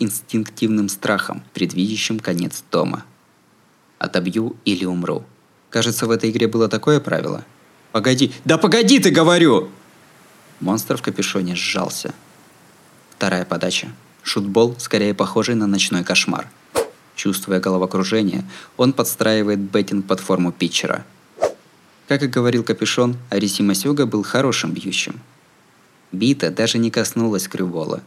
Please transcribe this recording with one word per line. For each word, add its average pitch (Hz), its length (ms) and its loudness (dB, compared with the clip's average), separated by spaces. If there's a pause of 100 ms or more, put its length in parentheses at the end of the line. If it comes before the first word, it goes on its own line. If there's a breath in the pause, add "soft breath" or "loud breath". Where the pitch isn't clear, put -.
инстинктивным 107 880 -2
страхом, - 560 -4 (100)
предвидящим 104 640 -2
конец 90 540 -4
дома. - 320 -2 (920)
«Отобью 95 680 -2
или 95 200 0
умру». 87 400 -4 (460)
Кажется, 117 360 -2
в 113 40 0
этой 113 200 0
игре 113 180 0
было 113 200 2
такое 143 300 2
правило. - 460 -2 (480)
«Погоди, 127 400 2 (120)
да 160 140 4
погоди 226 400 6
ты, 190 120 4
говорю!» 160 580 6 (880)
Монстр - 380 -2
в 120 60 -8
капюшоне 95 520 -2
сжался. - 580 -4 (1000)
Вторая 92 340 -2
подача. 90 440 -4 (360)
Шутбол, 113 540 0
скорее 104 360 0
похожий 107 400 0
на 107 140 2
ночной 95 340 0
кошмар. - 460 -2 (680)
Чувствуя 92 460 -2
головокружение, 95 840 0 (320 loud breath)
он 127 160 4
подстраивает 107 680 0
беттинг 98 460 -2
под 95 120 0
форму 90 320 0
питчера. - 540 -4 (1040)
Как 139 140 0
и 139 60 0
говорил 120 340 2
Капюшон, 123 540 0 (140)
Ариси 101 320 0
Масёга 131 440 2
был 104 160 0
хорошим 120 480 0
бьющим. - 500 -6 (920)
Бита 107 380 0
даже 113 280 0
не 113 140 0
коснулась 107 560 -2
крюбола, 85 580 -4